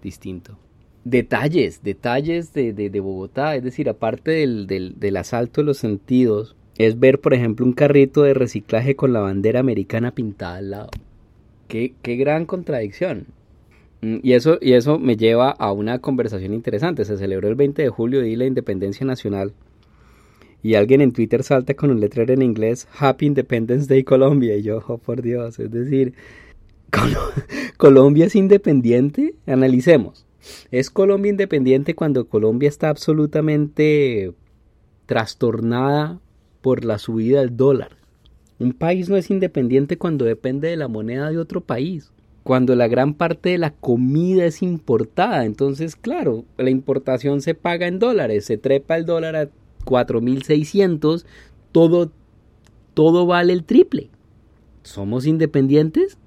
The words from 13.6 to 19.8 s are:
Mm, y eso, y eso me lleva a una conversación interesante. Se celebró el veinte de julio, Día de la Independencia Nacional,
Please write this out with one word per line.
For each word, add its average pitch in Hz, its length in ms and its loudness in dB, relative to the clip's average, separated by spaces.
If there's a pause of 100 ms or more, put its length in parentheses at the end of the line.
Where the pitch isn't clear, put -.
Mm, 113 200 -4
y 127 120 4
eso, 147 280 4
y 131 120 4
eso 139 260 2
me 120 160 0
lleva 113 360 2
a 107 200 -4
una 104 280 -4
conversación 107 540 -4
interesante. 117 520 -4
Se 104 120 -6
celebró 95 300 -4
el 110 80 -2
veinte 143 260 0
de 135 80 0
julio, 123 320 -2
Día 113 100 -2
de 113 60 -4
la 123 80 -2
Independencia 104 600 -4
Nacional, 104 480 -6 (1080)